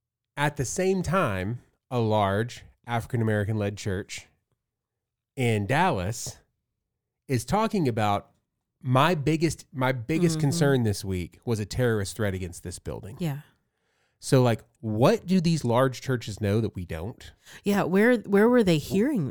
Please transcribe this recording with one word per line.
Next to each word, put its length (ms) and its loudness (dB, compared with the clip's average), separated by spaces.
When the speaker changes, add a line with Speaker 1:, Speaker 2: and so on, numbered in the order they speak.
Speaker 1:
At 220 -2
the 80 -2
same 380 0
time, 560 -2
a 80 -2
large 640 0
African-American 720 -2
led 200 -4
church 500 -8
in 320 0
Dallas 680 -2
is 180 -2
talking 420 0
about 420 0
my 340 2
biggest, 560 -2
my 200 -2
biggest 460 0
Speaker 2:
Mm-hmm. 40 -2
Speaker 1:
concern 420 2
this 220 -2
week 400 -6
was 140 -2
a 60 -4
terrorist 500 -2
threat 180 -2
against 300 -8
this 160 -12
building. 400 -12
Speaker 2:
Yeah. 180 -4
Speaker 1:
So, 220 4
like, 200 2
what 460 2
do 160 4
these 240 0
large 360 2
churches 400 -6
know 200 2
that 140 -4
we 100 -8
don't? 460 -10
Speaker 2:
Yeah, 200 2
where, 360 4
where 300 4
were 140 6
they 140 4
hearing 540 0